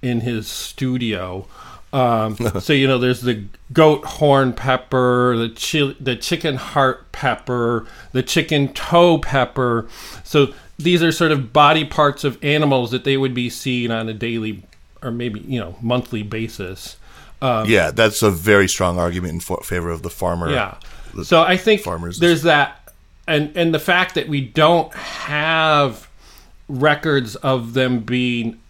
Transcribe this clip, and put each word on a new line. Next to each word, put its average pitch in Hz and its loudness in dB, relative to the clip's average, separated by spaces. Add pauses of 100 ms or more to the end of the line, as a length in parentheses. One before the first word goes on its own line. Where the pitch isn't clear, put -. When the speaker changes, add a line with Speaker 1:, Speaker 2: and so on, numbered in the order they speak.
Speaker 1:
in 123 -2
his 117 -6
studio. 107 -6 (460)
Um, 113 2
Speaker 2:
<laughs> 107 -2
Speaker 1:
so, - -2
you 135 4
know, 131 2
there's 123 0
the 110 -4 (280)
goat 156 6
horn 139 2
pepper, 123 0
the 117 -2
chi-, 139 -2
the 127 -4
chicken 160 -4
heart - -2
pepper, 120 -2 (260)
the 127 0
chicken 151 0
toe 175 4
pepper. 120 -2 (360)
So 139 2 (260)
these 165 2
are 165 2
sort 160 2
of 131 -2
body 151 6
parts 147 0
of 135 -4
animals 143 2
that 127 -4
they 139 0
would 135 -2
be 120 -4
seeing 120 -4
on 113 -4
a 110 -8
daily 110 -6 (380)
or 127 -8
maybe, 117 -6
you 127 -6
know, 90 -10
monthly 120 -2
basis. 104 -10 (440)
Um, 110 0
Speaker 2:
Yeah, 90 4
that's 107 2
a 107 6
very 95 4
strong 90 -2
argument 87 -2
in 85 -6
fa-, - -6
favor 85 -6
of 82 -8
the 87 -8
farmer. 87 -4
Speaker 1:
Yeah. 104 -4 (400)
Speaker 2:
The - -10
Speaker 1:
So 165 4
I 185 2
think 208 2
Speaker 2:
farmers. 87 -6
Speaker 1:
there's 170 4
that. 147 0 (360)
And, 151 -2
and 170 2
the 151 0
fact 180 0
that 147 -4
we 147 -2
don't 156 2
have 151 0 (600)
records 139 0
of 123 -2
them 127 2
being 120 -2 (120)